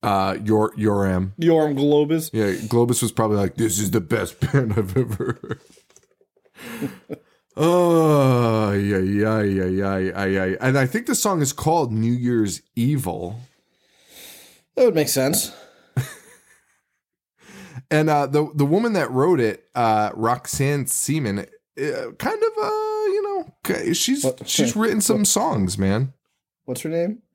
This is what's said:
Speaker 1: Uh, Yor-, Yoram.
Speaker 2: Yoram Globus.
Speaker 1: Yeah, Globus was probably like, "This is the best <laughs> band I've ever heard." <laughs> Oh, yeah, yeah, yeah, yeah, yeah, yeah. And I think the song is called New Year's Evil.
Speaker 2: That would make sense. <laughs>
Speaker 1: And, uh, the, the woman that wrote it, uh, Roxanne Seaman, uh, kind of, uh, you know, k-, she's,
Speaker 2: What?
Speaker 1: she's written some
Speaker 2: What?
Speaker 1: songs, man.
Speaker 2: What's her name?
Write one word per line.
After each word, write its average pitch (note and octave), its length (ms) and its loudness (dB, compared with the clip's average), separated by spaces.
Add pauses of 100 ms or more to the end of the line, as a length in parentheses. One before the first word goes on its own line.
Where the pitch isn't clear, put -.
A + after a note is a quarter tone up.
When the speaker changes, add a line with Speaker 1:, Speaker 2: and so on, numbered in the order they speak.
Speaker 1:
Uh, F#2+ 420 0
Yor-, G#2+ 320 2
Yoram. G2 640 0
Speaker 2:
Yoram D#3+ 340 4
Globus. D3 600 2
Speaker 1:
Yeah, G#2 180 2 (160)
Globus A#2 340 2
was A2+ 100 -2
probably G#2+ 260 2
like, G2 180 0
"This G#2 240 0
is G2 100 -2
the G#2+ 100 2
best F#2 400 -4
<laughs> - 120 -2
band B2 240 0
I've F#2+ 200 -2
ever A#2+ 460 -4
heard." - 180 -12 (1600)
<laughs> - 0 - (360)
Oh, C#3+ 1160 4
yeah, G2+ 260 2
yeah, G2+ 440 0
yeah, F#2+ 240 0
yeah, G2 320 0
yeah, F#2+ 260 -2 (200)
yeah. F#2 160 0
And C3 180 2
I C3 80 2
think A3 200 -4
the C4+ 100 0
song F#3 260 0
is C3+ 100 -2
called D#3+ 400 0
New A2 200 0
Year's A#2+ 500 -2 (140)
Evil. A#2 640 -2 (1400)
Speaker 2:
That B3+ 80 4
would A3 100 4
make D3+ 140 0
sense. C3+ 420 -2 (460)
<laughs> - 60 -2 (1900)
Speaker 1:
And, D#3 200 2
uh, D3 160 2
the, D3 280 2
the C#3+ 120 2
woman G#3+ 260 2
that D3+ 180 0
wrote C#3 300 2
it, A2 240 0 (100)
uh, A2 400 2
Roxanne C3 720 -2
Seaman, B2+ 540 -2
uh, - 800 -10
kind G#4+ 240 -2
of, A4 100 0 (100)
uh, G#4+ 40 -2 (400)
you G4+ 160 0
know, G4 320 -8 (100)
k-, - 300 -2
she's, C4+ 300 -2
Speaker 2:
What? - 240 -4
Speaker 1:
she's A3+ 280 0
written A3 240 0
some G#3+ 200 2
Speaker 2:
What? G3+ 80 2
Speaker 1:
songs, G#2+ 500 0
man. G#2 340 0 (540)
Speaker 2:
What's B2+ 160 -8
her D#3 80 -6
name? F3 320 -4 (120)